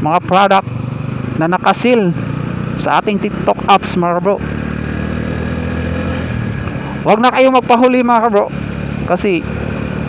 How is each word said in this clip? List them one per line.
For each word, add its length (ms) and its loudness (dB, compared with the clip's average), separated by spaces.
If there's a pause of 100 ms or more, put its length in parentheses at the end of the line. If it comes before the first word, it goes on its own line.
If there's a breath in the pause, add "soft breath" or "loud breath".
mga 240 2
product 420 4 (720)
na 80 0
nakasil 640 2 (720)
sa 180 0
ating 220 0
TikTok 480 -2
apps 260 2
mga 240 2
kabro. 220 0 (2750)
Huwag 160 4
na 100 4
kayong 240 4
magpahuli 480 4
mga 240 4
kabro. 220 2 (580)
Kasi 400 0 (640)